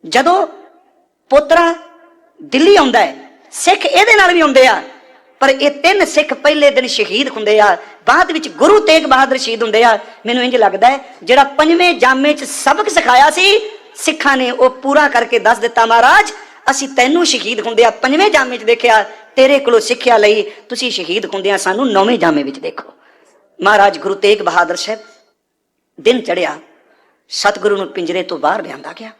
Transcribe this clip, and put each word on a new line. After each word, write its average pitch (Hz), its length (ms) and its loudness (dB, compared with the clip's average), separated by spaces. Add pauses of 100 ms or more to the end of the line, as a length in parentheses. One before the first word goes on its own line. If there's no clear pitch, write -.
ਜਦੋਂ 320 420 0 (800)
ਪੋਤਰਾ 330 460 2 (680)
ਦਿੱਲੀ 311 320 2
ਆਉਂਦਾ 247 300 2
ਹੈ, - 340 -14 (120)
ਸਿੱਖ - 340 -2
ਇਹਦੇ 392 300 2
ਨਾਲ 370 180 4
ਵੀ 349 60 2
ਆਉਂਦੇ 262 280 4
ਆ, 214 160 0 (560)
ਪਰ 269 100 2
ਇਹ 277 220 0
ਤਿੰਨ 359 340 0
ਸਿੱਖ 302 280 -2
ਪਹਿਲੇ 294 380 0
ਦਿਨ 254 160 -2
ਸ਼ਹੀਦ 220 420 -4
ਹੁੰਦੇ 214 300 -2
ਆ, 202 160 4 (320)
ਬਾਅਦ 311 240 2
ਵਿੱਚ 311 180 -8
ਗੁਰੂ 403 300 2
ਤੇਗ 320 240 2
ਬਹਾਦਰ 262 340 2
ਸ਼ਹੀਦ 233 260 -6
ਹੁੰਦੇ 220 200 0
ਆ। 220 160 2 (260)
ਮੈਨੂੰ 247 180 -2
ਇੰਝ 247 120 -2
ਲੱਗਦਾ 208 340 2
ਹੈ, 269 340 -8
ਜਿਹੜਾ 269 200 2
ਪੰਜਵੇਂ 339 500 0
ਜਾਮੇ 262 400 0
'ਚ 277 100 -6
ਸਬਕ 320 460 -2
ਸਿਖਾਇਆ 262 400 4
ਸੀ 370 400 0 (260)
ਸਿੱਖਾਂ 285 420 -2
ਨੇ, 254 140 -4
ਉਹ 254 180 2
ਪੂਰਾ 277 380 0
ਕਰਕੇ 240 320 -2
ਦੱਸ 220 180 0
ਦਿੱਤਾ, 233 280 -2
"ਮਹਾਰਾਜ, 254 460 4 (400)
ਅਸੀਂ 269 180 -6
ਤੈਨੂੰ 285 360 0
ਸ਼ਹੀਦ 240 340 -4
ਹੁੰਦੇ 226 260 0
ਆ 226 40 4
ਪੰਜਵੇਂ 302 420 0
ਜਾਮੇ 254 260 -2
'ਚ 208 60 -14
ਦੇਖਿਆ, 226 400 2 (320)
ਤੇਰੇ 269 240 4
ਕੋਲੋਂ 240 200 2
ਸਿੱਖਿਆ 240 380 0
ਲਈ, 208 260 2 (260)
ਤੁਸੀਂ 240 220 -8
ਸ਼ਹੀਦ 185 340 -6
ਹੁੰਦੇ 190 260 -4
ਆ 196 60 -2
ਸਾਨੂੰ 214 340 -4
ਨੌਵੇਂ 208 280 0
ਜਾਮੇ 151 240 0
ਵਿੱਚ 135 160 -10
ਦੇਖੋ।" - 340 -14 (680)
ਮਹਾਰਾਜ 196 360 2
ਗੁਰੂ 196 180 -6
ਤੇਗ 202 260 0
ਬਹਾਦਰ 170 340 -2
ਸਾਹਿਬ, 214 240 -8 (1000)
ਦਿਨ 240 200 0
ਚੜ੍ਹਿਆ, 160 380 -6 (680)
ਸਤਿਗੁਰੂ 202 480 -2
ਨੂੰ 190 100 -8
ਪਿੰਜਰੇ 175 360 -8
ਤੋਂ 165 140 -10
ਬਾਹਰ 160 260 -4
ਲਿਆਂਦਾ - 300 -16
ਗਿਆ। 220 260 -20